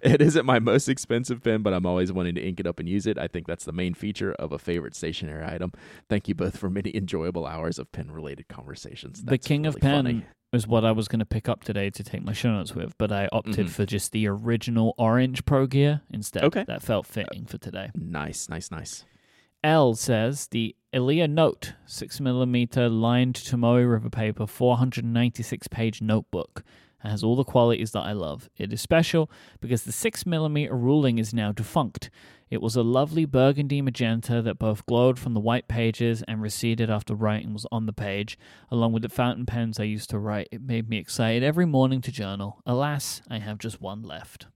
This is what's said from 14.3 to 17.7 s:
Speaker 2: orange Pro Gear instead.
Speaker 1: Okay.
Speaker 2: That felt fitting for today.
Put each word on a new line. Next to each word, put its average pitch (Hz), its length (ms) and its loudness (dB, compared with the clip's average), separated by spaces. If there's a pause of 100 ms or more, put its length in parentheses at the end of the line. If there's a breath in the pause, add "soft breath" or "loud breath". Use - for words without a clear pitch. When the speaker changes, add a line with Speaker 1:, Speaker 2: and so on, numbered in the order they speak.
Speaker 2:
orange 123 480 2
Pro 135 200 4
Gear 143 360 2 (100)
instead. - 320 -4
Speaker 1:
Okay. 165 240 2
Speaker 2:
That - 160 -6
felt 104 240 0
fitting - 380 -8
for - 120 -12
today. - 380 -10